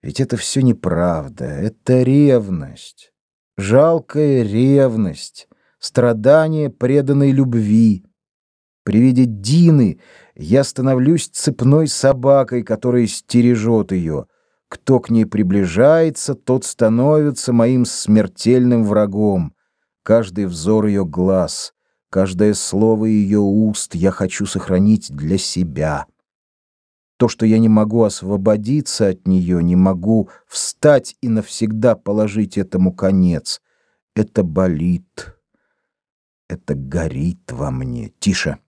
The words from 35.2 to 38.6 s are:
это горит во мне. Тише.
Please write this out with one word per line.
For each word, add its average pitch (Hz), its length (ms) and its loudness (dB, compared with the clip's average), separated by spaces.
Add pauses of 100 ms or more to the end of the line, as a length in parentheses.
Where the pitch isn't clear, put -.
это 90 280 -8
горит 71 760 -6
во 123 200 -8
мне. 123 480 -10
Тише. 92 480 -4